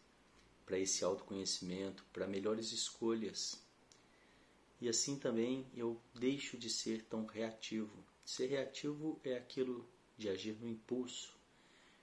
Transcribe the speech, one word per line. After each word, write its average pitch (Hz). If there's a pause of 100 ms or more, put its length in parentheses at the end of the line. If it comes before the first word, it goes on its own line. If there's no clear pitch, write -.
(640)
pra 95
esse 95
autoconhecimento, 95 (100)
pra 92
melhores 107
escolhas. - (1200)
E 120
assim 139
também 127
eu 117 (140)
deixo 127
de 117
ser 113
tão 110
reativo. 110 (220)
Ser -
reativo 147
é 127
aquilo 123 (300)
de 107
agir 101
no 117
impulso, 123 (720)